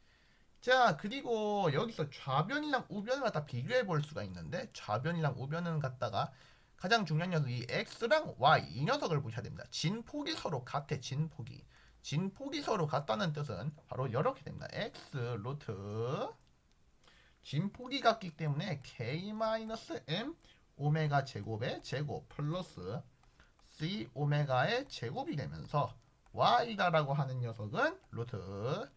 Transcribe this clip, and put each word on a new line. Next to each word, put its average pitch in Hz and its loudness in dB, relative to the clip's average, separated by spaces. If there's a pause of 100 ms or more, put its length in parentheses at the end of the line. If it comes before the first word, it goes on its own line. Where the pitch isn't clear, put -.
(600)
자, 240 8
그리고 208 2
여기서 190 0
좌변이랑 247 0
우변을 240 -2
갖다 180 0
비교해 196 0
볼 160 2
수가 104 -6
있는데 101 -6
좌변이랑 147 0
우변은 160 -2
갖다가 127 -2 (440)
가장 208 2
중요한 160 0
녀석 147 2
이 120 -4
X랑 240 0
Y 139 6
이 120 -2
녀석을 220 2
보셔야 107 -6
됩니다. - -10
진폭이 262 -2
서로 165 -4
같아, - -4
진폭이. 131 -4 (380)
진폭이 269 -2
서로 170 2
같다는 156 2
뜻은 139 -4 (120)
바로 131 -2
이렇게 165 0
됩니다. - -10
X - -8 (260)
루트 120 -4 (1080)
진폭이 240 -4
같기 220 4
때문에 156 0
K 165 -4
마이너스 220 -2
M 226 -4 (420)
오메가 147 4
제곱의 110 -4
제곱 - -4
플러스 147 -6 (680)
C 185 -4
오메가의 147 2
제곱이 226 -4
되면서 123 -2 (380)
Y다라고 180 4
하는 131 0
녀석은 120 0 (120)
루트 110 -4